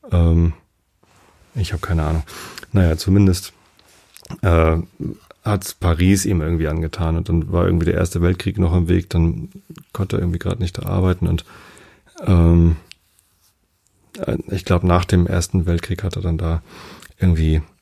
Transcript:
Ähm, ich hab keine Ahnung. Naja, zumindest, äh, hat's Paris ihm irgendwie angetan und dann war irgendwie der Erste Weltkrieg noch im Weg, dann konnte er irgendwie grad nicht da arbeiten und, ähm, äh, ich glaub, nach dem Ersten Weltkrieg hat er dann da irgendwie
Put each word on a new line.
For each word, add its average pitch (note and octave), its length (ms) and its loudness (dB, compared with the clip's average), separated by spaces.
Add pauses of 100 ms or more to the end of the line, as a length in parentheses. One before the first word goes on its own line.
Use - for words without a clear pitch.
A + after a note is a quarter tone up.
(100)
Ähm, E2 440 2 (1000)
ich G#2 180 -4
hab E2 100 -6
keine E2 220 -2
Ahnung. D#2 180 -2 (500)
Naja, F2 240 2
zumindest, F#2+ 560 2 (880)
äh, E2 380 2 (680)
hat's G#2 300 -4
Paris F#2 500 2
ihm F#2+ 160 0
irgendwie D#2+ 280 -2
angetan D#2+ 480 -2
und E2+ 120 -4
dann E2+ 240 -2
war F2 140 2
irgendwie E2+ 200 2
der E2+ 80 0
Erste F2 280 -2
Weltkrieg F2+ 360 -2
noch F2 160 2
im E2+ 140 2
Weg, F2 220 0
dann E2 400 0 (420)
konnte G2 240 -4
er G2 40 -2
irgendwie F2 180 -2
grad F#2 220 -6
nicht F2+ 180 -4
da - 80 -10
arbeiten F#2 400 0
und, F2 180 -2 (800)
ähm, E2+ 520 6 (1400)
äh, - 200 -6 (100)
ich F#2 160 -6
glaub, F2 200 0
nach F2+ 200 2
dem F2 220 2
Ersten F2 400 -2
Weltkrieg F2 380 -4
hat F2+ 120 -6
er F#2 60 -8
dann E2+ 160 -4
da E2 240 -2 (560)
irgendwie D#2 440 2 (200)